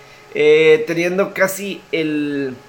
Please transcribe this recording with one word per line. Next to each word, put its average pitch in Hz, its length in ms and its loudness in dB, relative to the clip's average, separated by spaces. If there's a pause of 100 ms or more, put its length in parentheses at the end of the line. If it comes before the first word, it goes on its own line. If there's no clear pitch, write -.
(340)
Eh, 156 540 4
teniendo 180 460 -2
casi 190 480 -4 (100)
el... 147 640 -4 (140)